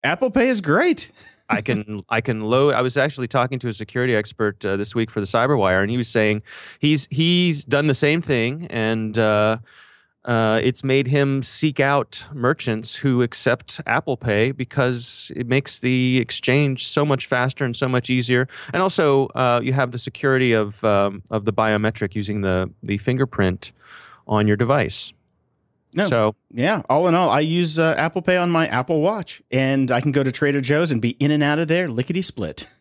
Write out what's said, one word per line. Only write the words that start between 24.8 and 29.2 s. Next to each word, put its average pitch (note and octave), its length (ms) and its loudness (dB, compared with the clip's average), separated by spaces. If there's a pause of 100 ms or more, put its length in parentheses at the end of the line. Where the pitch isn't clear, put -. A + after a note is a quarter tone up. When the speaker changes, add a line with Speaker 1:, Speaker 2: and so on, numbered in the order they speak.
Speaker 1:
No. F#3+ 140 0
Speaker 2:
So A2 260 2 (200)
Speaker 1:
Yeah, D#3 340 0
all D#3 180 4
in E3+ 80 4
all, F3 160 4
I C3 100 4
use, D#3+ 380 0
uh, D#3+ 200 2
Apple E3+ 240 -2
Pay F3+ 160 2
on F3 100 2
my E3 200 2
Apple D3 340 0
Watch, G3 480 -4